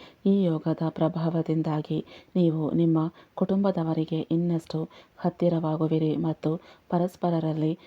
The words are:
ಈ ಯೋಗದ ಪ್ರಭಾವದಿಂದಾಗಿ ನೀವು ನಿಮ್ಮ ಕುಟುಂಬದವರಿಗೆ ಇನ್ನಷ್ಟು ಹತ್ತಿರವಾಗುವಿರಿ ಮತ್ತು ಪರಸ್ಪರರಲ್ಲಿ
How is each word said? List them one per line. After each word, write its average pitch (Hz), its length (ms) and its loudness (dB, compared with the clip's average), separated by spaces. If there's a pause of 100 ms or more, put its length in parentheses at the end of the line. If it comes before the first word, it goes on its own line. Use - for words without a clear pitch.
(260)
ಈ 196 160 4
ಯೋಗದ 160 480 0
ಪ್ರಭಾವದಿಂದಾಗಿ 160 1080 -2 (380)
ನೀವು 160 360 2
ನಿಮ್ಮ 165 280 4 (360)
ಕುಟುಂಬದವರಿಗೆ 175 840 0 (120)
ಇನ್ನಷ್ಟು 165 480 -2 (400)
ಹತ್ತಿರವಾಗುವಿರಿ 160 1000 0
ಮತ್ತು 160 340 -2 (380)
ಪರಸ್ಪರರಲ್ಲಿ 165 840 -2 (140)